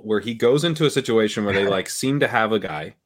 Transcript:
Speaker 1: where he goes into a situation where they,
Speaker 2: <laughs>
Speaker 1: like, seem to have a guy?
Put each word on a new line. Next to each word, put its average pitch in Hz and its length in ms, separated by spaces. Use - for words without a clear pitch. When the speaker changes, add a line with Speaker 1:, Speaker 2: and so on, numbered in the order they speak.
Speaker 1:
where 107 160
he 113 160
goes 120 280
into 160 220
a 139 60
situation 113 520
where 101 120
they, 98 120
Speaker 2:
<laughs> - 0
Speaker 1:
like, 95 220
seem 139 300
to 135 80
have 110 240
a 110 80
guy? 92 340